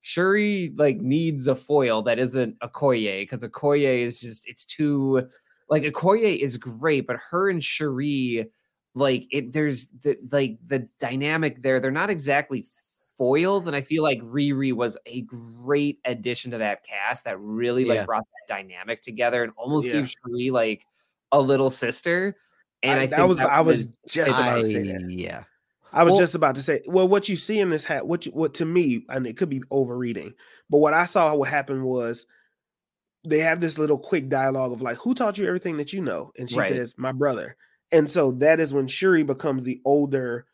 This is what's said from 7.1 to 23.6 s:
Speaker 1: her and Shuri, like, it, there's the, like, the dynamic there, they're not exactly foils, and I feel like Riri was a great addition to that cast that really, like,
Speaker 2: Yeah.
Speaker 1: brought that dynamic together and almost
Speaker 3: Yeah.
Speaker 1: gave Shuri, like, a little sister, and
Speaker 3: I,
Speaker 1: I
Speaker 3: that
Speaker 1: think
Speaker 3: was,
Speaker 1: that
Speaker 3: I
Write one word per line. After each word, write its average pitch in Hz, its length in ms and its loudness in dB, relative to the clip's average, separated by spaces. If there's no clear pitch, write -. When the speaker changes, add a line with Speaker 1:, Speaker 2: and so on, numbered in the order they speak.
Speaker 1:
her 190 180 0
and 165 140 -2
Shuri, 131 840 -4
like, 131 380 0
it, 127 200 -4
there's 147 360 -2
the, 143 160 0
like, 135 340 0
the 123 220 -4
dynamic 139 640 -2
there, 131 160 2
they're 131 120 -2
not 180 200 -2
exactly 139 520 -2
foils, 170 480 2
and 151 100 -4
I 143 60 -2
feel 156 220 -2
like 139 180 0
Riri 135 520 0
was 117 220 -2
a 123 140 -8
great 123 840 -2
addition 120 460 -6
to 117 80 -8
that 104 240 -2
cast 110 400 -6
that 98 160 -8
really, 120 460 0
like, 113 100 2
Speaker 2:
Yeah. 104 100 -2
Speaker 1:
brought 110 200 -2
that - 280 -20
dynamic 95 480 -10
together 120 400 -2
and 113 160 -4
almost 123 300 -2
Speaker 3:
Yeah. 120 60 -2
Speaker 1:
gave 139 160 -2
Shuri, 123 280 -4
like, 113 340 0
a 139 100 6
little 131 300 4
sister, 175 680 -2
and 135 160 2
Speaker 3:
I, 135 40 2
Speaker 1:
I - 40 2
Speaker 3:
that 143 80 -2
Speaker 1:
think 175 140 6
Speaker 3:
was, 180 100 4
Speaker 1:
that 131 100 2
Speaker 3:
I 143 120 4